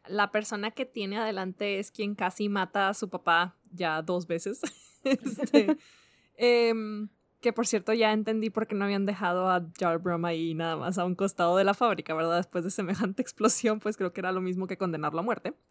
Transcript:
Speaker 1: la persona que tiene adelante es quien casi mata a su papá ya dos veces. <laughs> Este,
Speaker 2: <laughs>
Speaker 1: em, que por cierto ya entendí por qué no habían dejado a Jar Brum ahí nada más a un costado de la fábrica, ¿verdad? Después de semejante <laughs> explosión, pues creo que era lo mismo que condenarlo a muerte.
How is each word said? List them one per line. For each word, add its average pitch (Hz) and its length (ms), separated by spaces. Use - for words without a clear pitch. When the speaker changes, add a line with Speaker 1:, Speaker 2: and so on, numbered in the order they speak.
Speaker 1:
la 202 240
persona 214 400
que 262 140
tiene 202 320
adelante 196 640
es 202 120
quien 208 240
casi 196 320
mata 196 400
a 202 60
su 202 160
papá 175 460
ya 160 280
dos 175 260
veces. 180 340
<laughs> - 420
Este, 269 760
Speaker 2:
<laughs> - 300
Speaker 1:
em, 226 720
que 233 120
por 240 140
cierto 220 260
ya 220 180
entendí 220 380
por 214 180
qué 208 80
no 196 100
habían 202 200
dejado 185 440
a 180 160
Jar 170 200
Brum 170 260
ahí 165 280
nada 165 220
más 160 220
a 180 80
un 180 100
costado 180 400
de 196 80
la 196 100
fábrica, 196 400
¿verdad? 165 240
Después 175 280
de 196 60
semejante 196 500
<laughs> - 0
explosión, 214 580
pues 214 180
creo 185 160
que 196 80
era 180 120
lo 185 80
mismo 185 260
que 185 100
condenarlo 160 420
a 175 40
muerte. - 300